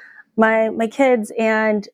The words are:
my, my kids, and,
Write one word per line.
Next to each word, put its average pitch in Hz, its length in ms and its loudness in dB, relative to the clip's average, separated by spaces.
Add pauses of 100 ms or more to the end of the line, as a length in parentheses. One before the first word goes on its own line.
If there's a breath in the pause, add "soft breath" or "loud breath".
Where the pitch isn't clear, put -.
(360 loud breath)
my, 220 340 2
my 226 180 -4
kids, 247 500 0
and, 220 560 -2